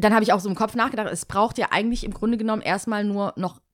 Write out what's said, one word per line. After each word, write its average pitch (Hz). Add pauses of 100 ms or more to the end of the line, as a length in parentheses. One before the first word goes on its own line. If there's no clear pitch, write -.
dann 214
hab 220
ich 180
auch 196
so 196
im 190
Kopf 220
nachgedacht, 233
es -
braucht 214
ja 220
eigentlich 226
im 208
Grunde 233
genommen 220
erstmal 208
nur 202
noch 185 (140)